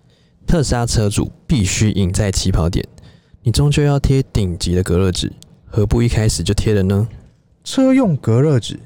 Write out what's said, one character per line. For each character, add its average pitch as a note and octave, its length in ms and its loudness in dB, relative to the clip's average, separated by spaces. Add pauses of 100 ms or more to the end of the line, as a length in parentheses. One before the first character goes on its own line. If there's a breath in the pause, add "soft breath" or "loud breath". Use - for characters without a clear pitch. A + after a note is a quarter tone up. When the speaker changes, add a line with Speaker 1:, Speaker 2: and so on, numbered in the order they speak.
(480 soft breath)
Speaker 1:
特 E3 160 2
斯 - 100 -2
拉 A#2+ 100 0
车 A2 240 0
主 - 240 -2 (140)
必 A#2+ 180 0
须 G#2 280 0
赢 F2+ 200 0
在 G#2 200 0
起 F#2 200 -2
跑 F2 160 0
点， - 160 -2 (600 soft breath)
你 A#2 80 0
终 C#3+ 180 2
究 D3 140 2
要 C#3+ 160 2
贴 C3+ 240 2 (100)
顶 F#2 240 -2
级 F2+ 160 -4
的 F2+ 80 2
隔 E2+ 160 0
热 F#2+ 140 2
纸， - 200 -6 (360)
何 G#2 180 -2
不 A#2 160 0
一 A#2+ 60 2
开 A2 200 0
始 G#2 140 -2
就 G2 140 -2
贴 - 180 0
了 G2+ 80 2
呢？ G2 260 0 (560)
Speaker 2:
车 C4 300 2
用 A3+ 240 2
隔 A2+ 240 2
热 C#3+ 180 2
纸 - 260 -8